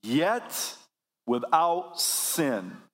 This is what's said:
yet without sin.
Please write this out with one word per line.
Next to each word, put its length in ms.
yet 720
without 760
sin. 760